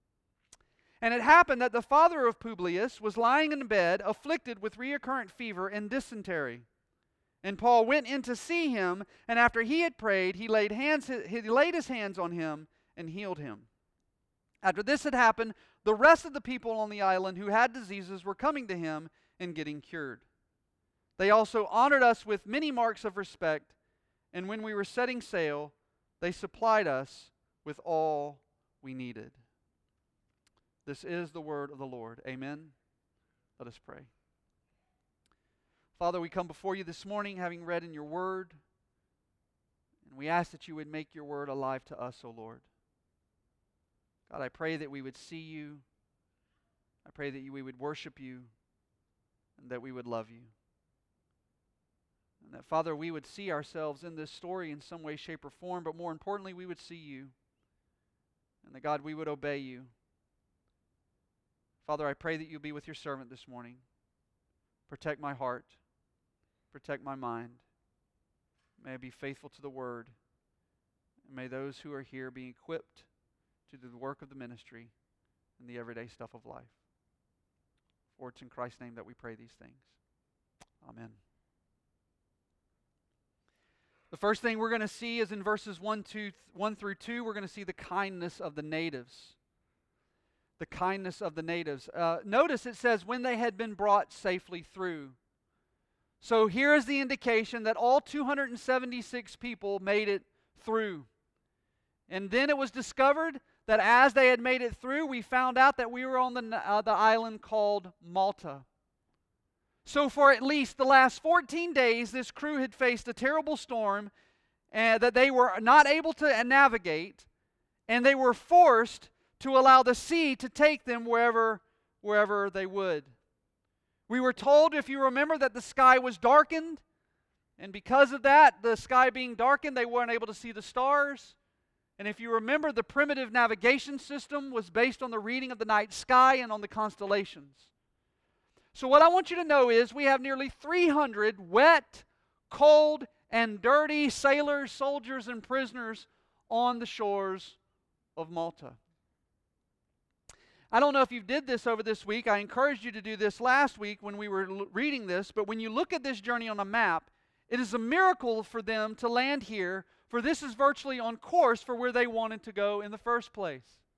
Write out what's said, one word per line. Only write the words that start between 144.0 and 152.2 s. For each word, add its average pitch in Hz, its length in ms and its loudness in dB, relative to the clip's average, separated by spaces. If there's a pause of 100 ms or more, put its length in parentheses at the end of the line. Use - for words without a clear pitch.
sailors, 285 640 0
soldiers, 262 560 -6
and 233 160 -12
prisoners 240 640 -8 (420)
on 240 300 0
the 233 80 -8
shores 196 680 -6 (600)
of 165 140 -10
Malta. 165 440 -10 (2000)
I 233 60 4
don't 285 140 4
know 277 80 4
if 247 100 0
you 240 80 -10
did 262 260 -4
this 247 200 -4
over 226 160 -2
this 214 240 -6
week. 226 200 -4